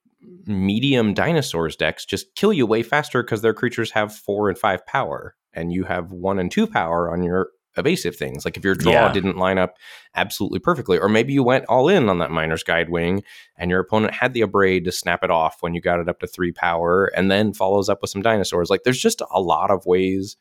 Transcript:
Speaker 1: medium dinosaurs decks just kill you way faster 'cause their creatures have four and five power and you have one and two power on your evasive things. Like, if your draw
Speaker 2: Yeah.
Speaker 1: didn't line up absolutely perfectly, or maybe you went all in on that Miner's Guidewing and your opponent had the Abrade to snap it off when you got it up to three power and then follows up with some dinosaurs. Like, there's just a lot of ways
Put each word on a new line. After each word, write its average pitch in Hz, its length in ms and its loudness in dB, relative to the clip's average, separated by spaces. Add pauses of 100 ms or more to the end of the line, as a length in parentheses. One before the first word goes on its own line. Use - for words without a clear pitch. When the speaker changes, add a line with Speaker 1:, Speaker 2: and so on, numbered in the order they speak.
(440)
Speaker 1:
medium 107 680 2
dinosaurs 101 600 0
decks 80 300 -4
just - 320 -8
kill 214 160 2
you 135 140 2
way 110 160 2
faster 135 420 -2
'cause 110 160 -4
their 110 140 2
creatures 117 380 -4
have 107 220 -2
four 104 360 -2
and 90 80 -4
five 95 260 -2
power 98 500 -6 (200)
and 85 180 -4
you 92 120 -2
have 90 280 -6
one 95 260 -4
and 90 140 -2
two 220 140 0
power 85 440 0
on 87 120 -2
your 90 260 0 (280)
evasive 90 400 -2
things. 69 280 -8
Like, 85 120 -6
if - 80 -6
your 95 100 4
draw 82 180 2
Speaker 2:
Yeah. 113 200 2
Speaker 1:
didn't 92 240 -2
line 92 200 0
up 92 200 0 (400)
absolutely 95 420 -4
perfectly, 117 400 0
or 95 100 2
maybe 117 240 2
you 139 120 2
went 127 220 2
all 127 220 4
in 170 200 4
on 90 100 2
that 80 140 -2
Miner's 80 320 -2
Guidewing 85 580 0 (340)
and 87 140 -4
your 92 80 2
opponent 107 340 0
had 127 220 -2
the 120 60 0
Abrade 95 440 2
to 90 80 -4
snap - 300 -4
it 90 80 2
off 80 300 0
when 85 120 -4
you 87 80 -4
got 87 200 0
it 85 80 -6
up 85 100 -4
to 92 80 -10
three 87 240 -4
power 85 640 0
and 95 160 2
then 101 220 2
follows 98 360 0
up 101 140 -2
with 98 80 -6
some 98 120 -6
dinosaurs. 95 480 0
Like, 98 120 0
there's 127 180 0
just - 220 0 (100)
a 92 80 2
lot 85 300 2
of 92 160 -2
ways 95 540 0